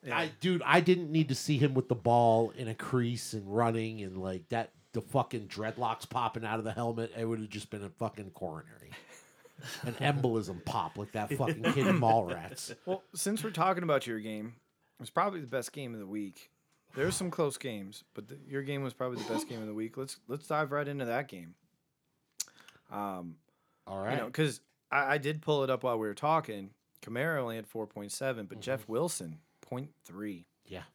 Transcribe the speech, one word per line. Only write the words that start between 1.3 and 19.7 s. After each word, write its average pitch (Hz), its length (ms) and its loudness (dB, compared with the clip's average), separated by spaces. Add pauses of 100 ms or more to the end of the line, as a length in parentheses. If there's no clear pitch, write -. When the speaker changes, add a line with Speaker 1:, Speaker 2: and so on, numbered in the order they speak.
Speaker 2:
see 151 220 0
him 135 160 4
with 127 140 2
the 123 60 4
ball 117 600 6
in 127 120 -6
a 110 60 -2
crease 120 580 0
and 104 140 -6 (100)
running 113 460 2
and, 95 160 -6
like, 92 320 -4
that, 117 200 -2 (220)
the 117 80 -2
fucking 113 480 0
dreadlocks 110 600 -4
popping 117 360 0
out 113 140 0
of 110 60 -2
the 110 80 -2
helmet. 117 440 -2
It 113 80 -2
would 113 160 0
have 107 80 -6
just 104 220 -8
been 101 140 -8
a 101 40 -8
fucking 101 460 -6
coronary. 80 560 -10 (920)
An 120 100 -4
embolism 120 680 2
pop - 340 -2
like 104 140 -6
that 107 200 -2
fucking 139 300 0 (100)
kid 139 140 4
in 185 140 4
Mallrats. 110 760 2 (100)
Speaker 1:
Well, 190 180 -4 (120)
since 202 300 -2
we're 220 60 -2
talking 175 340 2
about 143 240 2
your 113 100 -2
game, 107 380 -8 (420)
it's 120 120 -12
probably 190 300 0
the 139 60 -8
best 123 260 -4
game 127 220 -8
of 110 60 -8
the 98 60 -10
week. 101 440 -8 (460)
There's 165 180 2
some 180 160 -2
close 151 260 0
games, 104 460 -8 (120)
but 104 120 -10
the, 139 120 -16 (100)
your 139 140 -4
game 139 200 -2
was 131 120 -4
probably 123 280 -4
the 107 100 -4
best - 160 -2
game 117 120 -6
of 107 80 -6
the 107 60 -6